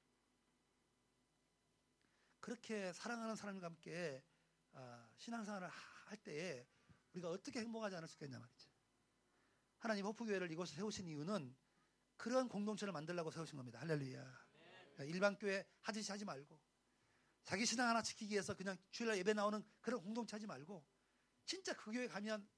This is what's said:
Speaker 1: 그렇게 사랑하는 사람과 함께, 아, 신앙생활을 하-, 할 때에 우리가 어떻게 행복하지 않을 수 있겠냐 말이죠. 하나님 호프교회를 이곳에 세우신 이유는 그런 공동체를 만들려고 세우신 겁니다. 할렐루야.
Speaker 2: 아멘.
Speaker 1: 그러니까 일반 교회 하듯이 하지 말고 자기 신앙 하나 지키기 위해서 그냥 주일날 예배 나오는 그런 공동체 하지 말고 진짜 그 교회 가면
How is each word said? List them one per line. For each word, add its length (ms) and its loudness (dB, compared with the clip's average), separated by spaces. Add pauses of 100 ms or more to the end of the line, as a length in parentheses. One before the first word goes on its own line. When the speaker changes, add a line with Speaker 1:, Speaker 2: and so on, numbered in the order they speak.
(2500)
Speaker 1:
그렇게 520 -2
사랑하는 440 -2
사람과 300 -4
함께, 560 -4 (500)
아, 440 -14
신앙생활을 520 -4
하-, 420 -14
할 80 -6
때에 480 -4 (460)
우리가 180 -2
어떻게 300 -2
행복하지 360 -2
않을 100 -6
수 80 -14
있겠냐 240 -8
말이죠. 300 -18 (1120)
하나님 280 2
호프교회를 440 0
이곳에 260 -4
세우신 320 -2
이유는 460 -2 (640)
그런 320 4
공동체를 440 0
만들려고 380 -2
세우신 260 -6
겁니다. 240 -8
할렐루야. 400 0
Speaker 2:
아멘. 720 -18
Speaker 1:
그러니까 100 -8
일반 320 6
교회 300 2 (140)
하듯이 300 0
하지 140 -4
말고 360 -8 (840)
자기 220 4
신앙 220 6
하나 140 8
지키기 300 -2
위해서 220 4
그냥 240 -2 (120)
주일날 280 4
예배 160 6
나오는 280 4 (180)
그런 200 0
공동체 360 -2
하지 100 -6
말고 380 -8 (600)
진짜 300 -2
그 180 -6
교회 160 0
가면 500 -2